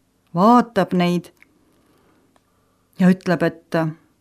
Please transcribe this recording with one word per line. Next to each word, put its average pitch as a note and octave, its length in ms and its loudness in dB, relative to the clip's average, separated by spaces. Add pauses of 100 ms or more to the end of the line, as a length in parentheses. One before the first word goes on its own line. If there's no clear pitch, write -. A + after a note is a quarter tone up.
(340)
Vaatab A3+ 580 0
neid F3 380 -2 (1700)
ja F#3 140 2
ütleb, F3+ 340 -4
et E3 320 -8 (420)